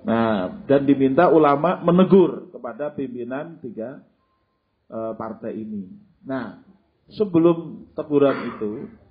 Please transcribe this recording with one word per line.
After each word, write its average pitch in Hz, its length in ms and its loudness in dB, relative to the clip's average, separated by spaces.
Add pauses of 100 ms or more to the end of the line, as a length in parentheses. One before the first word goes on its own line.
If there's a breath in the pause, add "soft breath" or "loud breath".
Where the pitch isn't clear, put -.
Nah, 110 640 -2
dan 139 240 2
diminta 135 400 4
ulama 151 520 4
menegur 175 680 4
kepada 120 400 -10
pimpinan 135 720 -10
tiga, 117 400 -12 (880)
eh, 113 240 -8
partai 110 480 -10
ini. 104 320 -12 (320)
Nah, 120 360 -10 (520)
sebelum 165 800 0
teguran 143 440 2 (120)
itu, 110 400 -10 (220)